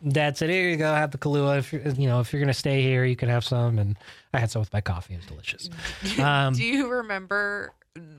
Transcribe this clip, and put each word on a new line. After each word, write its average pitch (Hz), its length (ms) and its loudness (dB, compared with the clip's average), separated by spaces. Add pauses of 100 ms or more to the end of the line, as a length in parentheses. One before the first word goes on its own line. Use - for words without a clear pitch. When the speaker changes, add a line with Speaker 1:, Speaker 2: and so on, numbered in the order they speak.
Speaker 1:
Dad 147 300 2
said, 160 140 0
"Here 185 180 2
you 170 60 0
go, 156 180 2
have 151 160 2
the 139 80 -10
Kahlua. 143 400 2
If 135 160 -4
you're, 151 140 -6
you 139 200 0
know, 123 120 4
if 120 120 0
you're 143 100 -2
gonna 139 120 2
stay 135 300 0
here, 131 220 4
you 127 100 2
can 120 140 0
have 120 140 2
some." 120 360 2
And 101 180 0 (380)
I 127 40 2
had 113 120 0
some 113 80 -2
with 107 120 -2
my 104 100 0
coffee. 90 340 -4
It - 20 -8
was 85 80 -14
delicious. - 440 -12 (240)
Speaker 2:
<laughs> 196 260 -6
Speaker 1:
Um, 139 340 4
Speaker 2:
Do 123 100 0
you 262 280 2
remember, 202 800 -4 (460)